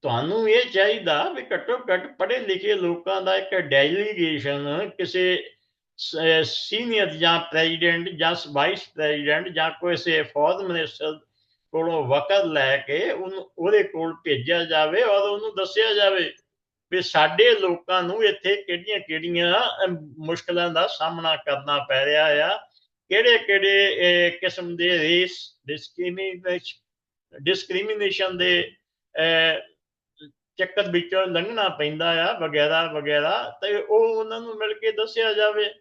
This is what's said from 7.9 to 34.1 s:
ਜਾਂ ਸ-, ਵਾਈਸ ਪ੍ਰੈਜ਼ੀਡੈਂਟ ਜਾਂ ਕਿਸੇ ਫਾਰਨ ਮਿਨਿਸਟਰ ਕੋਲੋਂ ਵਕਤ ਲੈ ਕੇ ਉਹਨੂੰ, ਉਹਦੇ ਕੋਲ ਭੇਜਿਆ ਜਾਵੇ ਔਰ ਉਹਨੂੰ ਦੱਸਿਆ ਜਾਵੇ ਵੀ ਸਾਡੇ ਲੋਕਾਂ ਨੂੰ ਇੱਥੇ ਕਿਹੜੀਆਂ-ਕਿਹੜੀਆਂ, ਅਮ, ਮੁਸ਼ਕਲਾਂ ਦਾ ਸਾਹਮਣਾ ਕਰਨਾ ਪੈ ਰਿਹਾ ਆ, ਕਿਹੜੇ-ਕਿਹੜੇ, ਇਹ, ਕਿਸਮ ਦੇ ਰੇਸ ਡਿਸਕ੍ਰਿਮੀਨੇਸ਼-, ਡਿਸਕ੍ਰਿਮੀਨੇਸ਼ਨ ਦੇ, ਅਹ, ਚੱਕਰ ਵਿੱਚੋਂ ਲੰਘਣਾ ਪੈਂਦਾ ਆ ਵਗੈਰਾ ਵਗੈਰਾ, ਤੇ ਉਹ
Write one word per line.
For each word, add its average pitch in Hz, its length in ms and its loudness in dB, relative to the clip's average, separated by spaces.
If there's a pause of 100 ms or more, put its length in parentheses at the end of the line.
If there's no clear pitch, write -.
ਜਾਂ 165 260 -2
ਸ-, 170 160 -12
ਵਾਈਸ 160 440 0
ਪ੍ਰੈਜ਼ੀਡੈਂਟ 151 520 0
ਜਾਂ 160 240 -2
ਕਿਸੇ 170 500 -2
ਫਾਰਨ 160 460 0
ਮਿਨਿਸਟਰ 156 520 -6 (520)
ਕੋਲੋਂ 160 320 0
ਵਕਤ 147 420 2
ਲੈ 139 320 2
ਕੇ 143 340 -2
ਉਹਨੂੰ, 190 460 -8
ਉਹਦੇ 196 260 4
ਕੋਲ 160 400 -6
ਭੇਜਿਆ 156 420 0
ਜਾਵੇ 160 380 2
ਔਰ 202 260 2
ਉਹਨੂੰ 208 260 -6
ਦੱਸਿਆ 208 380 0
ਜਾਵੇ 196 400 2 (580)
ਵੀ 180 100 0
ਸਾਡੇ 180 500 4
ਲੋਕਾਂ 185 520 0
ਨੂੰ 196 200 -2
ਇੱਥੇ 202 320 2
ਕਿਹੜੀਆਂ-ਕਿਹੜੀਆਂ, 175 1000 -2 (320)
ਅਮ, 156 320 -6
ਮੁਸ਼ਕਲਾਂ 175 520 -2
ਦਾ 165 180 0
ਸਾਹਮਣਾ 160 480 -4
ਕਰਨਾ 143 540 -2
ਪੈ 135 160 2
ਰਿਹਾ 151 200 4
ਆ, 156 320 2 (520)
ਕਿਹੜੇ-ਕਿਹੜੇ, 196 840 4
ਇਹ, 175 380 4
ਕਿਸਮ 175 440 -6
ਦੇ 175 240 0
ਰੇਸ 175 680 0
ਡਿਸਕ੍ਰਿਮੀਨੇਸ਼-, 180 1120 -8 (600)
ਡਿਸਕ੍ਰਿਮੀਨੇਸ਼ਨ 190 960 -2
ਦੇ, 175 340 2 (460)
ਅਹ, 160 440 2 (960)
ਚੱਕਰ 185 340 -2
ਵਿੱਚੋਂ 185 360 0
ਲੰਘਣਾ 190 420 -2
ਪੈਂਦਾ 165 600 -2
ਆ - 80 -4
ਵਗੈਰਾ 156 520 2
ਵਗੈਰਾ, 147 720 -2
ਤੇ 208 140 -2
ਉਹ 220 400 2